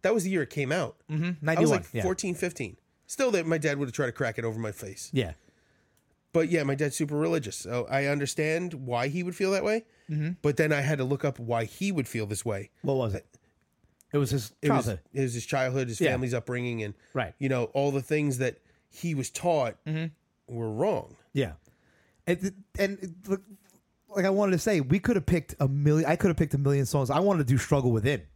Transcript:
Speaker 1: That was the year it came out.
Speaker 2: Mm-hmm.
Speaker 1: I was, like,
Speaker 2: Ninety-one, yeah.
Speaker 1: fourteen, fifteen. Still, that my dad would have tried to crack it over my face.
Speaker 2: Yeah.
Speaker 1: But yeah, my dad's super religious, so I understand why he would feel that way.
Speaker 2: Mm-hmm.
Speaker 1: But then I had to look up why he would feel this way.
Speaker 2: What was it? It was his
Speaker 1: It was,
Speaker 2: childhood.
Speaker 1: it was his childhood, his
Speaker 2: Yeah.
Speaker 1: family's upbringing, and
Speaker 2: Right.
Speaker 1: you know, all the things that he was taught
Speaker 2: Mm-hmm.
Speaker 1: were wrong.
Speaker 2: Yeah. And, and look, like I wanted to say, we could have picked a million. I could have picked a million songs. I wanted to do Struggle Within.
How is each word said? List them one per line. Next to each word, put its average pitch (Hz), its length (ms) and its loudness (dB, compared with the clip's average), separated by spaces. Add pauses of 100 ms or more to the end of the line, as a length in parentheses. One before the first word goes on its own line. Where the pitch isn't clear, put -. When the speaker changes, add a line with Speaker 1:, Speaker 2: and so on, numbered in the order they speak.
Speaker 1:
That 190 100 4
was 214 120 2
the 185 60 -2
year 180 120 2
it 123 80 -4
came 139 220 -2
out. 156 240 -2 (120)
Speaker 2:
Mm-hmm. 156 160 -2
Speaker 1:
I - 20 0
was, 180 40 -2
like, 170 120 -6
Speaker 2:
Ninety-one, 160 500 4
yeah. 113 100 -2
Speaker 1:
fourteen, 185 320 -2
fifteen. 127 420 -6 (300)
Still, 262 240 0
that 170 160 0
my 160 120 2
dad 143 200 0
would 143 80 -2
have 120 80 -10
tried 143 120 0
to 120 60 -4
crack 117 260 -4
it 117 60 -4
over 113 140 -4
my 110 140 -4
face. - 400 -12
Speaker 2:
Yeah. 101 200 0 (1000)
Speaker 1:
But 165 160 2
yeah, 165 160 2
my 139 100 0
dad's 139 220 -2
super 147 200 -2
religious, 151 400 -2
so 120 320 -6
I 139 180 0
understand 156 680 -2
why 123 340 -2
he 175 140 -4
would 175 140 -6
feel 190 160 0
that 196 120 0
way. 220 200 0 (260)
Speaker 2:
Mm-hmm. 151 200 -2 (120)
Speaker 1:
But 147 140 2
then 156 160 4
I 143 80 2
had 143 180 0
to 131 60 0
look 135 200 -2
up 139 140 -2
why 117 260 -2
he 196 280 -4
would 147 160 -2
feel 110 180 -4
this 104 180 -6
way. 98 260 -4 (120)
Speaker 2:
What 139 140 0
was 113 180 -2
it? - 100 -8 (880)
It 147 60 2
was 131 120 2
his 127 220 -4 (100)
Speaker 1:
It 151 80 2
was, 156 160 4
Speaker 2:
childhood. 98 140 -2 (120)
Speaker 1:
it 139 100 -4
was 123 120 -2
his 117 120 -6
childhood, 131 420 0
his 113 120 -6
Speaker 2:
Yeah. 160 100 4
Speaker 1:
family's 127 240 -2
upbringing, 123 480 -4
and 104 120 -6 (200)
Speaker 2:
Right. 110 240 -4
Speaker 1:
you 135 100 -2
know, 123 180 2
all 139 260 0
the 135 100 0
things 147 360 0
that 123 200 -2 (300)
he 170 260 -4
was 135 160 -2
taught 151 460 0 (100)
Speaker 2:
Mm-hmm. 156 720 -8
Speaker 1:
were 113 160 -2
wrong. 139 440 -2 (160)
Speaker 2:
Yeah. 120 200 -2 (760)
And, 185 260 -2 (260)
and 190 360 -2 (120)
look, 190 160 -2 (680)
like 196 160 0
I 196 60 4
wanted 196 220 4
to 170 60 4
say, 196 220 2
we 139 180 4
could 233 180 2
have 170 100 0
picked - 340 0
a 139 80 4
million. 143 400 4
I 160 80 4
could 190 120 4
have 160 80 4
picked 156 180 2
a 139 40 2
million 139 280 2
songs. 135 240 0
I 143 100 2
wanted 180 260 4
to 123 60 4
do 135 60 6
Struggle 127 340 4
Within. 113 300 2 (140)